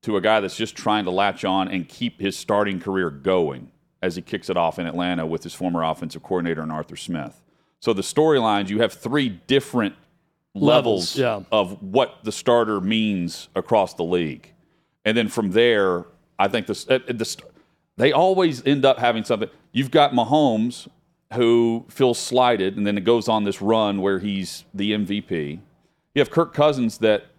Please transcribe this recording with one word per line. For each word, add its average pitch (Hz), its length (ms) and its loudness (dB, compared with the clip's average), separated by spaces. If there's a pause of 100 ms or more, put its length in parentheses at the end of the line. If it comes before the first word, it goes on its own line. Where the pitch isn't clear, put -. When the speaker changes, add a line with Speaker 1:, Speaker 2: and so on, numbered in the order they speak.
Speaker 1:
to 107 140 -2
a 95 60 2
guy 107 180 4
that's 98 160 -6
just 110 180 -6
trying 107 300 -2
to 90 60 -4
latch 95 340 -2
on 95 240 0
and 92 180 -6
keep - 340 -8
his 98 180 -4
starting 101 420 -2
career 95 300 -2
going 71 600 -2 (300)
as 90 160 -4
he 90 60 -12
kicks - 260 -10
it 92 80 -2
off 82 220 0
in 87 80 -6
Atlanta 85 400 -4
with 82 160 -6
his 85 100 -12
former 85 300 -4
offensive 80 400 -6
coordinator 85 400 -4
and 78 100 -8
Arthur 78 240 -10
Smith. 73 460 -10 (380)
So 117 120 0
the 98 80 0
storylines, 113 680 2
you 104 100 0
have 110 140 0
three 135 340 -2
different 113 680 -2 (600)
levels 120 640 2
Speaker 2:
Levels, - 20 -4
yeah. 113 240 0 (100)
Speaker 1:
of 101 300 0
what 110 420 0
the 107 80 -4
starter 110 480 2
means 101 760 -2
across 95 400 2
the - 80 -4
league. 85 500 -2 (520)
And 110 120 0
then 113 120 0
from 101 220 -2
there, 98 560 2 (320)
I 98 100 2
think 104 180 -2
this, - 220 -8
uh, 131 180 4
the 110 200 -4
st-, - 200 -12 (520)
they 135 140 4
always 170 540 2
end 139 200 2
up 131 120 4
having 117 260 0
something. 107 260 -2 (220)
You've 135 180 -2
got 147 220 4
Mahomes, 123 760 0 (460)
who 117 540 2
feels 127 300 2
slighted, 117 580 2
and 104 100 -2
then 101 120 0
it 95 60 -6
goes 117 240 2
on 110 160 0
this 98 180 -4
run 104 380 2
where 95 180 0
he's 95 460 -6 (100)
the 101 200 -2
M 104 120 -2
V 101 140 -4
P. 80 400 -8 (540)
You 143 60 2
have 135 100 2
Kirk 165 220 0
Cousins 139 460 0
that 107 280 2 (120)